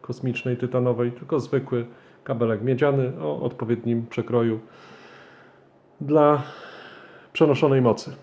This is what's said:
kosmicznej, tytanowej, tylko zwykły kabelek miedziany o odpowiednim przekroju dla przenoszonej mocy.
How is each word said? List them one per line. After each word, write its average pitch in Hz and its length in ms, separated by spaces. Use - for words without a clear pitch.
kosmicznej, 123 560
tytanowej, 123 560
tylko 135 280
zwykły 127 460
kabelek 113 380
miedziany 131 580
o 151 220
odpowiednim 117 640
przekroju 117 540
dla 147 420
przenoszonej 139 500
mocy. 120 300